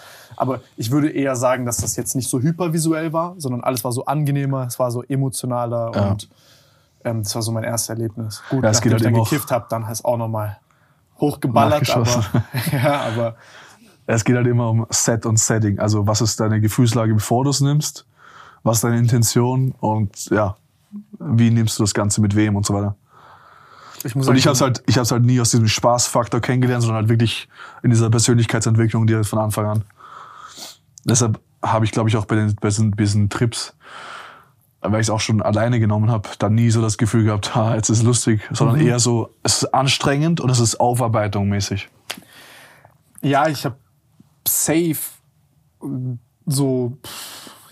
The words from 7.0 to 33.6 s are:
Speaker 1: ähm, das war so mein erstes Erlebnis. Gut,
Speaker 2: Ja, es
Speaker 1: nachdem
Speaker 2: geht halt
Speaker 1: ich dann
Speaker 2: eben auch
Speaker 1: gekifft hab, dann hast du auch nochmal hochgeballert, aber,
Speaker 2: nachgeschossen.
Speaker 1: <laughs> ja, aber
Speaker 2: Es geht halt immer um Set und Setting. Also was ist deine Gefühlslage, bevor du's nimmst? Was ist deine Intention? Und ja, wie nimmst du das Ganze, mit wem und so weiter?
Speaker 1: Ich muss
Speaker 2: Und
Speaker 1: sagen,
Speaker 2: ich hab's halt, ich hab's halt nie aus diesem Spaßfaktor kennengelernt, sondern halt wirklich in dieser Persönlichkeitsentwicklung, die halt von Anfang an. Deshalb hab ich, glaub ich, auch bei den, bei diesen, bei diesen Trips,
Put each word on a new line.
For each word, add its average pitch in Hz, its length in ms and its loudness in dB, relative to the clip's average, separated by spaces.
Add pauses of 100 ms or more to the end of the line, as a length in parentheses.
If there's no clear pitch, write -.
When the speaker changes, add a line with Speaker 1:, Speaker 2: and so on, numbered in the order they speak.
Speaker 1:
ähm, 113 180 -4
das 101 120 -6
war 117 60 -6
so 113 120 -4
mein 113 120 -4
erstes 117 240 -6
Erlebnis. 113 600 -8
Gut, 135 140 0
Speaker 2:
Ja, 139 40 4
es 110 100 2
Speaker 1:
nachdem 107 40 -4
Speaker 2:
geht 113 100 4
halt 113 80 2
Speaker 1:
ich 113 60 2
dann 113 80 2
Speaker 2:
eben 113 80 2
auch 110 80 -2
Speaker 1:
gekifft 151 200 -4
hab, 117 200 -4
dann 113 160 -6
hast 110 180 -8
du - 40 -4
auch 120 100 0
nochmal 110 400 -6 (640)
hochgeballert, 139 680 2
aber, 123 160 2
Speaker 2:
nachgeschossen. 117 380 0 (300)
Speaker 1:
<laughs> - 0 -
ja, 143 280 0
aber 117 360 -4 (680)
Speaker 2:
Es 113 180 0
geht 127 120 2
halt 120 100 2
immer 120 220 2
um 113 220 0
Set - 340 0
und 110 140 2
Setting. 110 400 0
Also 104 280 0
was 104 140 0
ist 110 200 -2
deine 107 200 0
Gefühlslage, 110 540 2
bevor 139 300 2
du's 139 180 0
nimmst? 147 420 -2 (600)
Was 113 140 2
ist - 60 -2
deine 117 140 2
Intention? 123 800 2
Und 107 520 -2
ja, 101 260 0 (640)
wie 117 300 4
nimmst 113 280 0
du 110 60 2
das 98 100 0
Ganze, 101 260 0
mit 101 140 2
wem 107 220 2
und 101 100 -2
so 104 80 -2
weiter? 101 220 -4 (1040)
Speaker 1:
Ich 123 180 -8
muss 135 60 0
Speaker 2:
Und - 20 -2
Speaker 1:
sagen, 131 140 4
Speaker 2:
ich - 100 4
hab's 135 120 2
halt, 131 260 0
ich 113 120 4
hab's 120 140 0
halt 113 120 2
nie 123 160 4
aus 113 100 2
diesem 113 180 4
Spaßfaktor 120 720 0
kennengelernt, 123 420 0
sondern 113 200 0
halt 107 60 2
wirklich 117 400 0 (360)
in 123 60 4
dieser 113 200 4
Persönlichkeitsentwicklung, 113 960 2
die 110 80 4
halt 110 120 0
von 110 120 -4
Anfang 107 280 -2
an. 107 180 -2 (1200)
Deshalb 117 340 0 (240)
hab 110 220 0
ich, 104 80 -2
glaub 113 160 0
ich, 110 80 2
auch 104 80 -2
bei - 120 -2
den, 104 240 0
bei 107 80 0
diesen, 107 220 2
bei 98 140 -2
diesen 101 260 2
Trips, - 460 -4 (1040)